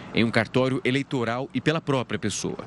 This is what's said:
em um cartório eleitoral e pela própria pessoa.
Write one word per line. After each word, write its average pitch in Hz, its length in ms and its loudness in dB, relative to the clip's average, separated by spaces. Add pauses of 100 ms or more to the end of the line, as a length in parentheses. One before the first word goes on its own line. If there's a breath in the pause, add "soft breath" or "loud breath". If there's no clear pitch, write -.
(140 loud breath)
em 104 100 4
um 113 60 4
cartório 127 560 2
eleitoral 127 680 -2
e 127 40 -2
pela 156 220 2
própria 120 380 0
pessoa. 92 480 -4